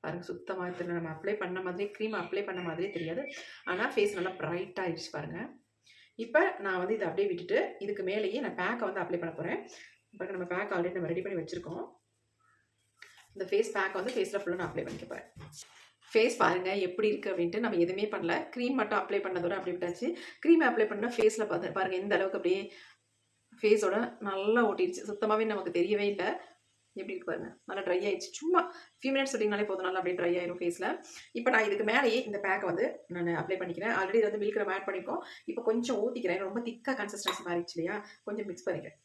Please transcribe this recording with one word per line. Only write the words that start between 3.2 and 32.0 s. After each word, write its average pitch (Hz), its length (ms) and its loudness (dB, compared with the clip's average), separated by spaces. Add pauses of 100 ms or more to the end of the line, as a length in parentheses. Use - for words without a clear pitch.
ஆனா 208 280 0
ஃபேஸ் 202 200 4
நல்லா 185 160 -2
பிரைட் 185 500 -4
ஆயிடுச்சு 175 320 -4
பாருங்க. 156 260 -6 (800)
இப்ப 226 400 4
நான் 190 180 0
வந்து 185 160 2
இதை 202 140 0
அப்படியே 196 200 2
விட்டுட்டு 190 520 0
இதுக்கு 202 240 -4
மேலேயே 208 360 0
நான் 220 180 -4
பேக்கை 214 280 -2
வந்து 190 160 -2
அப்ளை 175 180 -2
பண்ண 165 140 -4
போறேன். 247 260 -4 (580)
பாருங்க, 185 200 -6
நம்ம 175 100 -4
பேக் 190 260 -2
already 175 200 0
நம்ம 175 140 -2
ரெடி 170 140 -2
பண்ணி 190 180 -4
வச்சிருக்கோம். 165 440 -8 (1400)
இந்த 196 180 -8
ஃபேஸ் 208 260 2
பேக் 190 220 -2
வந்து 202 180 -2
ஃபேஸ்ல 196 280 0
ஃபுல்லா 175 160 -2
நான் 170 140 -4
அப்ளை - 140 -4
பண்ணிக்க - 220 -8
போறேன். - 220 -12 (840)
ஃபேஸ் 233 260 6
பாருங்க 185 380 2
எப்படி 196 320 2
இருக்கு 208 240 0
அப்படின்ட்டு. 175 280 0
நம்ம 214 180 0
எதுவுமே 185 300 2
பண்ணல, 180 260 0 (160)
க்ரீம் 247 240 -2
மட்டும் 214 260 2
அப்ளை 196 200 0
பண்ணதோட 185 380 0
அப்படியே 180 200 -4
விட்டாச்சு. 175 320 -2 (300)
க்ரீம் 330 300 8
அப்ளை 214 180 4
பண்ணா 208 200 -2
ஃபேஸ்ல 220 420 4
பாத்து-, 175 220 -2
பாருங்க 190 260 0
எந்த 196 180 2
அளவுக்கு 190 220 2
அப்படியே 185 240 2 (1000)
ஃபேஸோட 208 340 8 (220)
நல்லா 208 500 2
ஒட்டிடுச்சு. 185 380 0
சுத்தமாவே 214 380 2
நமக்கு 190 260 -2
தெரியவே 202 380 2
இல்ல. 190 140 0 (760)
எப்படி - 140 -6
இருக்கு - 160 -6
பாருங்க. - 200 -4 (180)
நல்லா 190 180 -4
ட்ரை 180 120 2 (100)
ஆயிடுச்சு. 185 220 -2 (100)
சும்மா 339 200 6 (420)
few 269 120 0
மினிட்ஸ் 269 200 2
விட்டீங்கனாலே 208 360 2
போதும், 185 180 -2
நல்லா 180 140 0
அப்படியே 180 180 0
ட்ரை 175 200 2
ஆயிரும் 175 200 -4
ஃபேஸ்ல. 175 280 0 (520)
இப்ப 240 140 2
நான் 220 140 6
இதுக்கு 208 240 0
மேலேயே 247 360 6